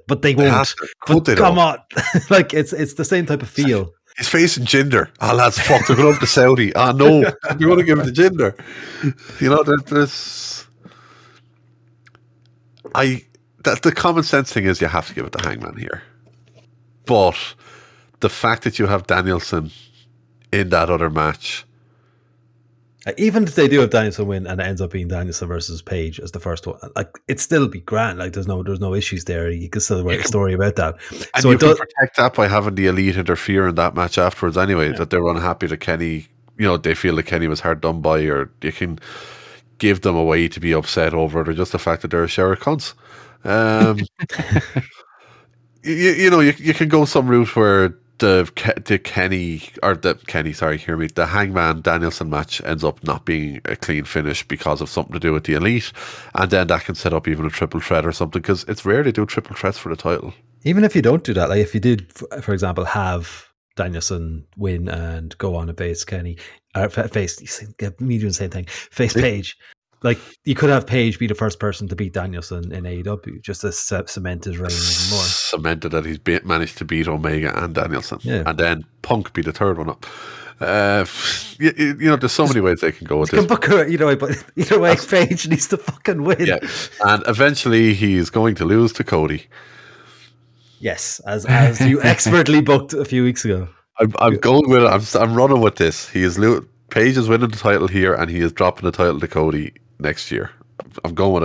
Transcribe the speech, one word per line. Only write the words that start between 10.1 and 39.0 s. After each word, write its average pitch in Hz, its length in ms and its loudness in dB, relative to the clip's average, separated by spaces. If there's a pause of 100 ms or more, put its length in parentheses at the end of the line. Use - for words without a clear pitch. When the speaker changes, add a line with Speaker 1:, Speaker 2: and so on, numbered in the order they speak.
Speaker 2:
I, 131 320 0 (380)
that, - 180 0
the 165 100 4
common 165 320 2
sense 139 300 0
thing 101 120 0
is 92 140 0
you 87 80 2
have 78 200 -4
to - 60 -16
give 62 120 -8
it - 80 -12
to - 140 -6
Hangman 55 300 -10
here. - 240 -12 (1040)
But 98 300 4 (840)
the 101 80 0
fact 117 340 -2
that - 160 -4
you 101 80 2
have 98 200 0
Danielson 90 640 -2 (840)
in 98 160 0
that 85 200 2
other 82 200 0
match, 78 560 -4 (1400)
Speaker 1:
Uh, 104 120 -2
even 214 240 2
if 160 120 -2
they 147 120 6
do 143 140 4
have 110 100 2
Danielson 107 360 0
win 95 200 -4
and 92 120 -4
it 92 60 -4
ends 95 160 -4
up 90 100 -4
being 90 160 -6
Danielson 87 400 -6
versus 85 340 -8
Page 82 380 -8
as 87 120 -14
the 87 80 -12
first 85 260 -8
one, - 140 -10 (160)
like, - 140 -6 (180)
it'd - 120 -4
still 143 280 2
be 92 140 -10
grand. 110 360 -4
Like, 92 160 -8
there's 95 140 -8
no, 92 160 -4
there's 95 160 -6
no 95 160 -4
issues 95 300 -6
there. 85 260 -4
You 85 180 -8
can 104 120 -6
still 92 220 -2
write 92 180 -2
a - 60 -4
story 98 260 0
about 98 240 0
that. 80 180 -2 (160)
Speaker 2:
and - 320 -4
Speaker 1:
So 131 60 6
Speaker 2:
you 127 60 8
Speaker 1:
it 127 40 4
Speaker 2:
can 151 100 8
Speaker 1:
does 156 100 6
Speaker 2:
protect - 380 -2
that 123 160 4
by 107 140 4
having 101 280 0
the 95 120 2
Elite 92 300 2
interfere 92 500 0
in 85 80 -2
that 85 180 0
match 87 240 -2
afterwards 90 400 0
anyway, 90 340 2
Speaker 1:
Yeah. 73 60 -8
Speaker 2:
that 82 140 -4
they're 87 160 0
unhappy 85 400 -2
that 78 140 -8
Kenny, 82 460 -6 (300)
you 107 80 0
know, 87 120 2
they 80 180 -2
feel 85 220 0
that 78 100 -2
Kenny 82 200 -2
was 78 120 -4
hard 80 220 -2
done 82 200 -2
by, 78 220 2
or 71 260 -2 (140)
you 76 80 -4
can 85 260 -8 (800)